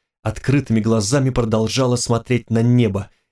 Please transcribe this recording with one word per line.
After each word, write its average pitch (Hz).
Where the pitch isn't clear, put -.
открытыми 113
глазами 113
продолжала 120
смотреть 117
на 113
небо, 113